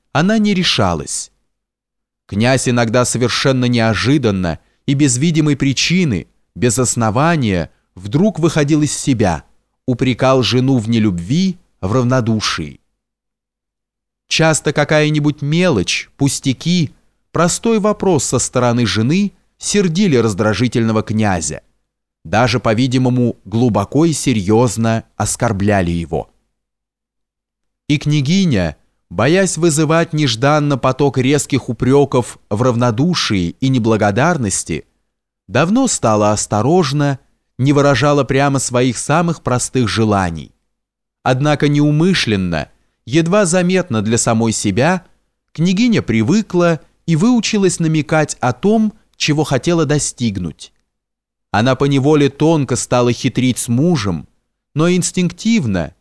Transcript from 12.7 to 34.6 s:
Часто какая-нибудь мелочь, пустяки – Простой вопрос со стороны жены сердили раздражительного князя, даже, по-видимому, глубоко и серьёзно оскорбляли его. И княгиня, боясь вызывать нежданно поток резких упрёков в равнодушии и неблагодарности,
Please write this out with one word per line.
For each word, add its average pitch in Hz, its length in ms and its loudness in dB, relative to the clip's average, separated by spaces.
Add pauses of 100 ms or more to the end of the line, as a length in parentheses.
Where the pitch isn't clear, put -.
Часто 156 440 0
какая-нибудь 151 680 0
мелочь, 151 760 0
пустяки – 139 800 -2 (400)
Простой 196 460 0
вопрос 190 440 0
со - 140 -2
стороны 120 480 0
жены 131 460 0 (260)
сердили 185 580 0
раздражительного 110 840 0
князя, 98 600 -2 (600)
даже, 107 360 0
по-видимому, 123 840 0
глубоко 113 600 0
и 165 80 2
серьёзно 113 880 0 (140)
оскорбляли 101 760 0
его. 82 400 -4 (1600)
И 147 100 0
княгиня, 147 760 0 (340)
боясь 156 480 0
вызывать 160 540 0
нежданно 143 680 0
поток 135 400 0
резких 135 500 0
упрёков 131 720 0 (100)
в 107 140 -2
равнодушии 120 960 0
и 131 100 0
неблагодарности, 110 1160 0 (640)